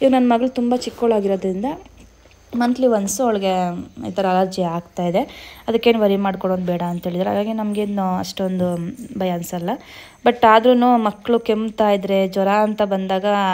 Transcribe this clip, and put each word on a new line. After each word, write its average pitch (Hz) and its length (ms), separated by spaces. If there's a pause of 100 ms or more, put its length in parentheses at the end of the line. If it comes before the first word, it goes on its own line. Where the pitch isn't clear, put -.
ಇವಾಗ 269 100
ನನ್ನ 247 220
ಮಗಳು 240 160
ತುಂಬ 247 260
ಚಿಕ್ಕವಳಾಗಿರೋದ್ರಿಂದ 196 920 (880)
ಮಂತ್ಲಿ 247 320
ಒನ್ಸ್ 202 340
ಅವಳಿಗೆ 202 320 (540)
ಈ 196 40
ಥರ 190 140
ಅಲರ್ಜಿ 185 360
ಆಗ್ತಾ 170 420
ಇದೆ. 175 180 (460)
ಅದಕ್ಕೇನು 226 320
ವರಿ 196 180
ಮಾಡ್ಕೊಳೋದು 190 440
ಬೇಡ 175 200
ಅಂತ 175 260
ಹೇಳಿದ್ರು. 180 220
ಹಾಗಾಗಿ 208 240
ನಮಗೇನು 202 680
ಅಷ್ಟೊಂದು 185 480 (520)
ಭಯ 185 100
ಅನ್ಸಲ್ಲ. 175 400 (560)
but 240 200
ಆದ್ರೂ 240 520
ಮಕ್ಕಳು 226 420
ಕೆಮ್ತಾ 214 520
ಇದ್ರೆ, 196 360
ಜ್ವರ 190 200
ಅಂತ 214 340
ಬಂದಾಗ 190 440 (280)